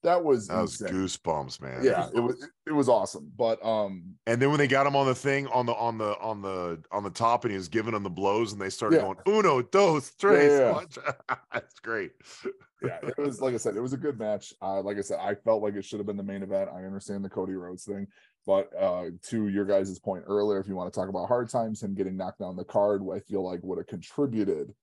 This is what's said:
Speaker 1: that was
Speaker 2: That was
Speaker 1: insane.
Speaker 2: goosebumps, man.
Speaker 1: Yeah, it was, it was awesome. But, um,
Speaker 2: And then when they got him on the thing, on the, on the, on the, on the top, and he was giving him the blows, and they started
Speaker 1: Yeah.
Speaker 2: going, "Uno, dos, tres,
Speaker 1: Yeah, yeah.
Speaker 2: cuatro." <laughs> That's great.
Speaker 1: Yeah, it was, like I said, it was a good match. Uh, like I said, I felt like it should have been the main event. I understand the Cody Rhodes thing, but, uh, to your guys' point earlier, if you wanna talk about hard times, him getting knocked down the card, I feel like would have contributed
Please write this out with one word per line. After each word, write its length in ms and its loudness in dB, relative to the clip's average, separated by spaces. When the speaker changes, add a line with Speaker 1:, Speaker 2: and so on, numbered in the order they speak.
Speaker 1:
that 220 4
was 240 4
Speaker 2:
That 140 0
was 180 -4
Speaker 1:
insane. 160 -4
Speaker 2:
goosebumps, 640 -4
man. 240 -6
Speaker 1:
Yeah, 300 4
it 60 2
was, 280 -4
it 60 -4
was 160 4
awesome. 480 0
But, 260 0
um, 520 -2
Speaker 2:
And 140 2
then 80 6
when 100 2
they 100 4
got 180 4
him 100 2
on 100 4
the 80 4
thing, 340 0
on 180 0
the, 80 0
on 240 -2
the, 220 -2
on 200 -6
the, 500 -4
on 140 -4
the 60 -4
top, 340 2
and 80 2
he 60 -2
was 100 -8
giving 260 -2
him 80 -2
the 60 -4
blows, 440 0
and 100 -10
they 80 -4
started 260 2
Speaker 1:
Yeah. 60 6
Speaker 2:
going, 160 -4
"Uno, 320 6
dos, 540 4
tres, 380 6
Speaker 1:
Yeah, 60 8
yeah. 140 6
Speaker 2:
cuatro." 760 -4
<laughs> 60 -16
That's 280 -8
great. 320 -4
Speaker 1:
Yeah, 200 -6
it 160 -4
was, 240 -2
like 100 0
I 60 -2
said, 180 -2
it 40 -2
was 120 -4
a 60 -6
good 200 -4
match. 440 -4
Uh, 180 -2
like 160 -4
I 60 -4
said, 180 -4
I 140 -2
felt 280 2
like 120 -2
it 100 -6
should 140 -8
have 80 -4
been 100 -4
the 60 -6
main 200 -8
event. 320 -2
I 100 -12
understand 380 -8
the 60 -6
Cody 240 -4
Rhodes 320 -10
thing, 220 -8
but, 280 2
uh, 360 0
to 240 -2
your 180 0
guys' 320 2
point 280 -6
earlier, 340 2
if 60 -6
you 100 -4
wanna 140 -4
talk 200 -4
about 180 -4
hard 220 2
times, 320 -2
him 120 -4
getting 220 -4
knocked 220 -6
down 180 -8
the 80 -8
card, 380 2
I 60 -6
feel 260 -4
like 180 -6
would 120 -4
have 100 -8
contributed 880 -2